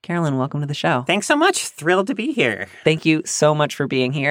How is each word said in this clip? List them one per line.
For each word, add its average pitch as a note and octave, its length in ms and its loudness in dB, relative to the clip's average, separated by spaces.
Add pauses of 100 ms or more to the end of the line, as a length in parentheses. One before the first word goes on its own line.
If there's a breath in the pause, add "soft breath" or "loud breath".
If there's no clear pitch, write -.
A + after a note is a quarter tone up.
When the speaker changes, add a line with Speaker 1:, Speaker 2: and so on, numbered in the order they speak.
Speaker 1:
Carolyn, E3 360 -2
welcome D3 220 -4
to D3 60 -4
the C#3+ 80 -6
show. C#3+ 320 0
Speaker 2:
Thanks - 200 0
so D4+ 80 2
much. F4 340 2
Thrilled F#3 380 0
to C4 80 -4
be C4 180 -4
here. G#2+ 360 0 (160)
Speaker 1:
Thank D#3 200 2
you D#3 200 4
so D3+ 300 2
much D3 200 0
for C#3 140 -4
being B2+ 240 0
here C#3+ 180 -2